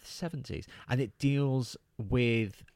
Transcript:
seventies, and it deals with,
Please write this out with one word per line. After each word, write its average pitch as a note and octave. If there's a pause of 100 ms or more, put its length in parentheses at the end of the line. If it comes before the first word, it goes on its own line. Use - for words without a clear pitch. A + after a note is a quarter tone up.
seventies, - (240)
and B2+
it A#2+
deals C#3 (200)
with, A2+ (120)